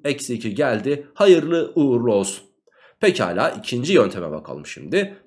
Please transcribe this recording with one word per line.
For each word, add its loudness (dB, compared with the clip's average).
eksi -4
iki -6
geldi. -2
Hayırlı 4
uğurlu 2
olsun. -2
Pekala, 0
ikinci -4
yönteme 2
bakalım -12
şimdi. -4